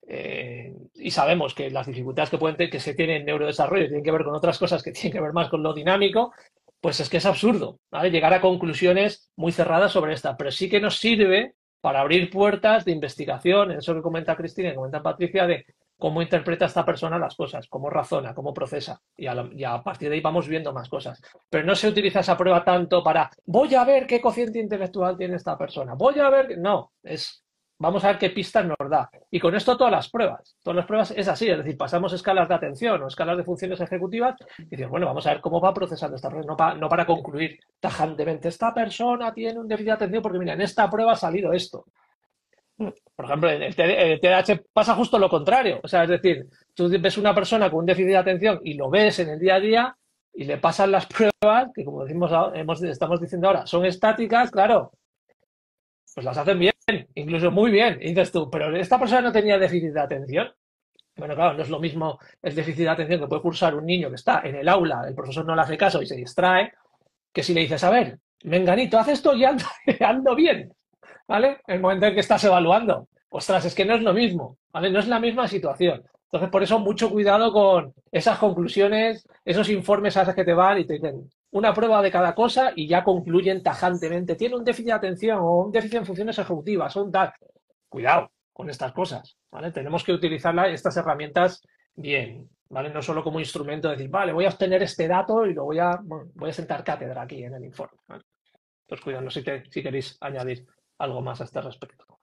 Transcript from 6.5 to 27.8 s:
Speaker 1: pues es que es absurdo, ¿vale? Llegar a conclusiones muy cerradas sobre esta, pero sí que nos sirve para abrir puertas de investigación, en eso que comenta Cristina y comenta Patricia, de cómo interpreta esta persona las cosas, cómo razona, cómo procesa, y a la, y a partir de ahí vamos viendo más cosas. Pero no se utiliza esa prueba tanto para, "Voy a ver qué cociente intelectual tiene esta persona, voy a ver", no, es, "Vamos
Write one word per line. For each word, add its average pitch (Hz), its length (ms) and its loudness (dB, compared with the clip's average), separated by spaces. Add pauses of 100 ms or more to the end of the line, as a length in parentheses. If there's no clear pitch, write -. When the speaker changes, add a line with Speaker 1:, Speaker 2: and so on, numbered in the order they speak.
Speaker 1:
pues 147 180 -2
es 147 100 -6
que 175 80 0
es 170 80 0
absurdo, 196 540 0 (100)
¿vale? 175 220 -2
Llegar 165 220 4
a 185 80 4
conclusiones 185 960 0
muy 165 160 -2
cerradas 180 400 2
sobre 156 200 0
esta, 135 220 -6
pero 143 160 -6
sí 185 180 -4
que 202 120 2
nos 208 180 -2
sirve 214 560 2 (240)
para 139 220 0
abrir 170 280 2
puertas 202 540 2
de 185 80 -2
investigación, 156 800 0
en 147 60 -6
eso 160 180 -4
que 160 60 -6
comenta 165 340 -2
Cristina 175 340 -6
y 143 60 -8
comenta 135 260 -8
Patricia, 175 460 0
de 160 180 -2 (340)
cómo 156 220 -2
interpreta 170 440 0
esta 165 200 0
persona 165 320 -2
las 160 180 -6
cosas, 143 320 -10
cómo 135 220 -8
razona, 143 460 -4
cómo 139 180 -8
procesa, 139 480 -8 (140)
y - 100 -12
a 127 80 -6
la, 120 180 -8
y 135 120 -12
a 120 180 -4
partir 175 280 -8
de 151 60 -2
ahí 160 60 -4
vamos 160 260 -2
viendo 156 240 -6
más 127 180 -12
cosas. 127 300 -10 (300)
Pero 151 160 -2
no 190 80 2
se 214 160 2
utiliza 202 300 0
esa 175 180 2
prueba 180 260 4
tanto 180 400 2
para, 156 280 2 (140)
"Voy 240 280 2
a 247 100 6
ver 262 220 4
qué 240 160 0
cociente 226 380 0
intelectual 190 580 -2
tiene 180 200 -4
esta 160 200 -6
persona, 135 380 -8
voy 247 240 2
a 277 100 6
ver", 269 300 2
no, 185 320 -2 (100)
es, - 420 -12 (360)
"Vamos 180 240 0